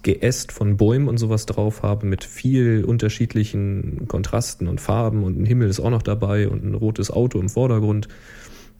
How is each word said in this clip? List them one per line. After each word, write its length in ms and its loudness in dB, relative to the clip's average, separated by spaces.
Geäst 480 0
von 260 0
Bäumen 300 4
und 100 0
sowas 280 0
drauf 380 -2
habe 240 -2
mit 160 -2
viel 600 2
unterschiedlichen 1200 0
Kontrasten 600 -2
und 140 -2
Farben 420 0
und 160 0
ein 60 0
Himmel 240 4
ist 100 0
auch 120 0
noch 100 2
dabei 480 0
und 160 -4
ein 100 -2
rotes 360 -2
Auto 280 2
im 100 0
Vordergrund, 580 2